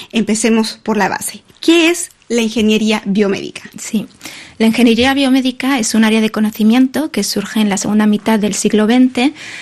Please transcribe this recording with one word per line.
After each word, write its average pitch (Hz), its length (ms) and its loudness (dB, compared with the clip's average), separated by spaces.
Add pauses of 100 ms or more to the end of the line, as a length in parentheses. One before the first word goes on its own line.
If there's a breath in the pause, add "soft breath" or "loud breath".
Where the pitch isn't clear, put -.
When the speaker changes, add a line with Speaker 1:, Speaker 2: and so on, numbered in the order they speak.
(100)
Speaker 1:
empecemos 220 720 -2
por 220 140 -4
la 190 120 0
base. - 360 -8 (160)
¿Qué 330 300 4
es - 200 -6 (180)
la 233 120 -2
ingeniería 214 640 0
biomédica? 196 580 -2 (160)
Speaker 2:
Sí. - 280 -6 (520 loud breath)
La 220 80 2
ingeniería 233 460 2
biomédica 262 680 0
es 220 160 -4
un 220 100 4
área 220 160 2
de 220 100 0
conocimiento 233 800 0
que 202 140 -4
surge 208 360 -4
en 214 80 2
la 190 80 -2
segunda 214 300 0
mitad 214 320 0
del 196 160 -2
siglo 214 320 0
veinte, 254 480 2 (280 loud breath)